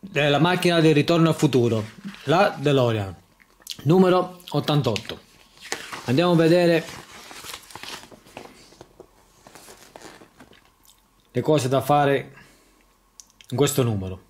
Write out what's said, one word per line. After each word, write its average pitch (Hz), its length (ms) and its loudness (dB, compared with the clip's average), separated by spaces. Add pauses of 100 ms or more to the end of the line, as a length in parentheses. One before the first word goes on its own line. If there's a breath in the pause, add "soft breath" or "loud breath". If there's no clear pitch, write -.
della 143 360 -2
macchina 175 440 2
di 156 100 6
Ritorno 160 380 2
al 156 60 0
Futuro, 120 500 0 (400)
la 170 340 2
DeLorean, 117 560 0 (680)
numero 180 680 2
ottantotto. 131 680 -4 (880 loud breath)
Andiamo 165 280 2
a - 20 2
vedere 165 500 4 (4000)
le 123 100 -4
cose 135 280 0
da 135 100 0
fare 143 560 0 (1120 soft breath)
in 123 60 -8
questo 139 260 0
numero. 95 480 -4